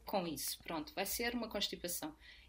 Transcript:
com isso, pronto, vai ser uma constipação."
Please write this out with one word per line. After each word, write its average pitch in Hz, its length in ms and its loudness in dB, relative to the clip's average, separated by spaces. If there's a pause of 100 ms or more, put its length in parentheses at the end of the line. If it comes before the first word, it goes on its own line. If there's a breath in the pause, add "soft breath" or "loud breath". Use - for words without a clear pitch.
com 185 220 4
isso, - 360 -2
pronto, 160 320 -2
vai 196 100 4
ser 240 280 2
uma 226 160 0
constipação." 175 680 0 (340 soft breath)